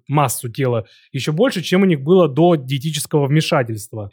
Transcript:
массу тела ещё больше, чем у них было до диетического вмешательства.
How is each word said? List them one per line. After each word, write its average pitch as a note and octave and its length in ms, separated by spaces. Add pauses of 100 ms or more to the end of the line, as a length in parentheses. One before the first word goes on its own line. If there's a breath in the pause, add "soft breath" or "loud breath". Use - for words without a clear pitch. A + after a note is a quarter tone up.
массу C3+ 420
тела A#2+ 380 (240 soft breath)
ещё D3 220
больше, F#3+ 280
чем F#3 220
у - 20
них D#3+ 160
было E3+ 260
до E3 280
диетического C#3+ 720
вмешательства. A#2 840